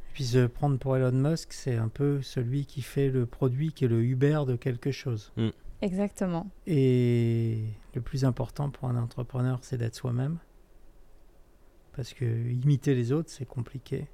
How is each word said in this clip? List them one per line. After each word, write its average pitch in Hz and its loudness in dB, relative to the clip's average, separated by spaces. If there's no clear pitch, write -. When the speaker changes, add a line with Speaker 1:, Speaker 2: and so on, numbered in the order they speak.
Speaker 1:
Puis 135 -4
se 123 6
prendre 139 0
pour 131 0
Elon 127 2
Musk, 143 0
c'est 123 -2
un 113 0
peu 143 0
celui 131 -2
qui - -8
fait 139 0
le 127 2
produit 135 0
qui 139 0
est - 6
le 117 4
Uber 139 4
de 123 0
quelque 127 -2
chose. 117 -6
Speaker 2:
Mm. 113 2
Speaker 3:
Exactement. 190 -2
Speaker 1:
Et 120 4
le 123 -4
plus 135 -2
important 127 -2
pour 127 -6
un 120 0
entrepreneur, 123 -2
c'est 131 -6
d'être 117 -4
soi-même. 127 -4
Parce 131 -10
que 123 -4
imiter 123 2
les 120 2
autres, 156 0
c'est - -12
compliqué. - -8